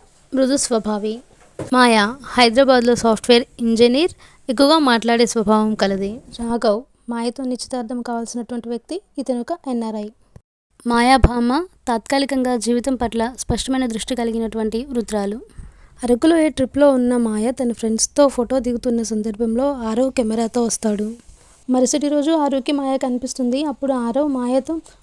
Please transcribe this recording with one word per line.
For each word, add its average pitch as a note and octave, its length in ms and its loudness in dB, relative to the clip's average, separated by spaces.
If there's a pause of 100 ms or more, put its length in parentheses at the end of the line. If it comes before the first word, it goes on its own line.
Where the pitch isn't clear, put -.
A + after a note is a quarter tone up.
(360)
మృదు C4 220 2
స్వభావి. G#3+ 640 -4 (520)
మాయ A#3 480 4
హైదరాబాద్లో B3 760 4
సాఫ్ట్‌వేర్ A#3 480 2 (160)
ఇంజనీర్, A#3+ 520 2 (380)
ఎక్కువగా C#4 300 4
మాట్లాడే A#3 460 2
స్వభావం G#3+ 500 0
కలది. G3 420 -2
రాఘవ్ A#3 680 -2 (260)
మాయతో A#3+ 340 -6
నిశ్చితార్థం B3 580 -8
కావాల్సినటువంటి A#3 680 -8
వ్యక్తి, A#3+ 320 -10 (160)
ఇతను B3 220 -4
ఒక E4+ 180 -6 (100)
ఎన్ఆర్ఐ. A3 420 -6 (800)
మాయా A#3+ 300 4
భామ A#3+ 480 2 (220)
తాత్కాలికంగా B3+ 680 0
జీవితం A#3+ 400 0
పట్ల A#3 440 -4
స్పష్టమైన C4 460 -2
దృష్టి A3+ 300 -6
కలిగినటువంటి A3+ 760 -4
వృద్ధురాలు. G#3+ 520 -4 (640)
అరకులో B3+ 340 4
ఏ D#4 120 4
ట్రిప్‌లో C#4 420 2
ఉన్న B3 260 2
మాయ A3+ 340 0
తన B3 200 -2
ఫ్రెండ్స్‌తో A3+ 560 2
ఫోటో B3+ 320 0
దిగుతున్న A#3+ 420 -2
సందర్భంలో A3+ 720 -2
ఆరవ్ A#3+ 380 0
కెమెరాతో A3+ 520 0
వస్తాడు. G#3+ 680 -4 (380)
మరుసటి B3+ 380 2
రోజు D4 240 0
ఆరవ్కి C#4+ 400 0
మాయ C4+ 260 -2
కనిపిస్తుంది. B3+ 680 -2
అప్పుడు C#4 300 -4
ఆరవ్ B3 360 -2
మాయతో, C4 520 -2 (220)